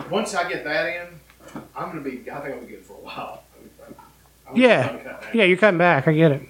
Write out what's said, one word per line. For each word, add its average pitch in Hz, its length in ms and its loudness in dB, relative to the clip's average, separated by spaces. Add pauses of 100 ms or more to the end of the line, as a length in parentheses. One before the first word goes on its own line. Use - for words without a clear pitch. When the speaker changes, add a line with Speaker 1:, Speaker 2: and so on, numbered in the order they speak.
(100)
Speaker 1:
Once 202 240 -4
I 180 140 -2
get 156 160 -8
that 156 240 -2
in, 175 720 -14 (160)
I'm - 140 -10
gonna 160 100 -10
be. 131 300 -10
I 143 100 -12
think 139 140 -10
I'll 117 60 -14
be - 60 -16
good 104 180 -20
for - 100 -20
a - 20 -20
while. - 460 -16 (1040)
I'm - 80 -6
Speaker 2:
Yeah, 226 320 6
Speaker 1:
gonna - 160 -10
cut - 180 -16
back. - 120 -8
Speaker 2:
yeah, 220 100 4
you're 180 140 6
cutting 196 200 4
back. 165 300 4
I 160 40 6
get 156 200 6
it. 143 180 -4